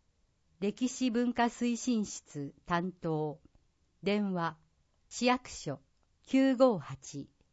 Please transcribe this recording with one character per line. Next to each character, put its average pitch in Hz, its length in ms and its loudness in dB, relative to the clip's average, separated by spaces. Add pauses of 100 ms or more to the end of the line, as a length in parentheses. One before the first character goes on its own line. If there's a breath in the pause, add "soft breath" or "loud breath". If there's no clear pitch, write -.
(600)
歴 208 300 -2
史 254 220 0
文 240 220 0
化 240 100 2
推 240 320 0
進 226 300 0
室 - 500 -10 (100)
担 175 260 -2
当。 156 480 -4 (640)
電 202 320 0
話、 165 240 -2 (520)
市 - 180 -2
役 247 200 2
所、 - 320 -10 (460)
九 269 300 4
五 240 240 6
八 135 500 -12 (240)